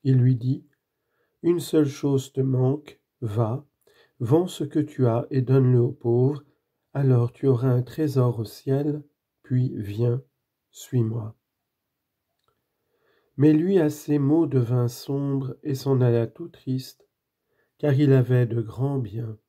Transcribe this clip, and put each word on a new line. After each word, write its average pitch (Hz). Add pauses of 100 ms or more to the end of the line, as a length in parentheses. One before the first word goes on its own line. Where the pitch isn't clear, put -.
Il 135
lui 127
dit, « 127 (760)
Une 170
seule 156
chose 139
te -
manque, 131 (180)
va, 113 (560)
vends 147
ce -
que -
tu 143
as 117
et 135
donne-le 127
aux 120
pauvres, 127 (480)
alors 127
tu -
auras 131
un 123
trésor 127
au 107
ciel, 147 (400)
puis 127
viens, 117 (480)
suis-moi. » 113 (2000)
Mais 147
lui, 175
à 156
ces 147
mots, 151
devint 123
sombre 139
et 147
s'en 135
alla 117
tout -
triste, - (680)
car 147
il 139
avait 127
de 113
grands 127
biens. 110 (120)